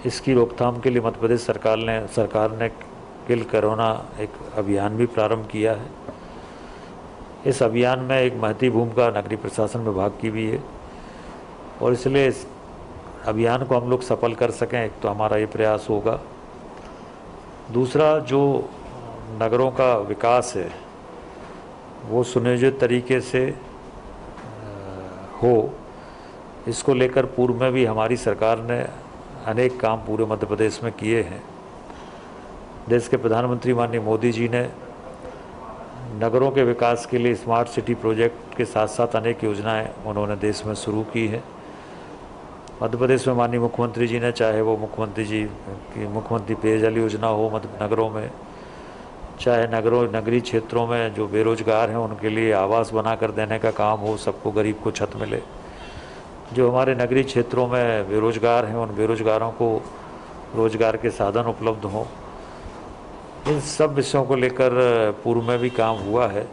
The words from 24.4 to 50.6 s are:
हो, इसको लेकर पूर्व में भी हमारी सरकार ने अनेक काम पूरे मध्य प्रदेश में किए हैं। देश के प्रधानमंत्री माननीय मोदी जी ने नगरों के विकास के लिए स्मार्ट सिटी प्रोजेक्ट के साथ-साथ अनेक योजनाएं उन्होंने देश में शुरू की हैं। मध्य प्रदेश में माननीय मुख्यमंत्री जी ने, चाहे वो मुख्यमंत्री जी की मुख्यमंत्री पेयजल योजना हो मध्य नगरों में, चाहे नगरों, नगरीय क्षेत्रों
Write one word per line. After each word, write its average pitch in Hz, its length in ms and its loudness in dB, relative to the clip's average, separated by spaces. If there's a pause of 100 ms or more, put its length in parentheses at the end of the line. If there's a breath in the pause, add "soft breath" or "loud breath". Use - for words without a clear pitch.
हो, 117 300 4 (960 loud breath)
इसको 127 260 2
लेकर 127 320 4
पूर्व 123 280 2
में 127 180 2
भी 127 140 4
हमारी 110 320 2
सरकार 110 420 2
ने 120 420 -4 (440)
अनेक 123 340 2
काम 113 180 2
पूरे 107 280 0
मध्य 107 200 0
प्रदेश 104 380 2
में 113 100 -2
किए 113 280 2
हैं। 95 220 -6 (1500 loud breath)
देश 117 180 4
के 127 100 2
प्रधानमंत्री 120 560 2
माननीय 117 260 2
मोदी 110 320 2
जी 117 180 0
ने 123 200 0 (1500)
नगरों 127 280 4
के 131 120 6
विकास 120 420 2
के 123 120 0
लिए 120 180 4
स्मार्ट 113 320 2
सिटी 117 260 -2
प्रोजेक्ट 110 640 0
के 120 80 2
साथ-साथ 107 420 2
अनेक 113 360 0
योजनाएं 110 460 0 (160)
उन्होंने 104 300 -2
देश 101 300 -2
में 107 100 -2
शुरू 107 260 -2
की 113 260 -2
हैं। 113 160 -4 (1400 loud breath)
मध्य 113 140 -2
प्रदेश 127 300 4
में 127 80 2
माननीय 120 240 2
मुख्यमंत्री 117 480 0
जी 117 120 0
ने, 120 120 2
चाहे 110 300 2
वो 110 160 4
मुख्यमंत्री 107 480 -4
जी 107 180 0 (260)
की 104 380 -8
मुख्यमंत्री 107 480 -2
पेयजल 110 420 4
योजना 110 300 0
हो 110 260 2
मध्य 104 160 -4 (120)
नगरों 110 280 2
में, 107 220 -6 (1080 loud breath)
चाहे 117 280 4
नगरों, 113 360 4
नगरीय 113 360 2
क्षेत्रों 117 480 0